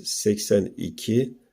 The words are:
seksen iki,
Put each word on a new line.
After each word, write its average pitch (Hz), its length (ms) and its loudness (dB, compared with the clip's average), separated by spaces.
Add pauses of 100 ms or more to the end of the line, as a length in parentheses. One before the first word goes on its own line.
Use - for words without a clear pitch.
seksen - 720 2
iki, - 640 -2 (140)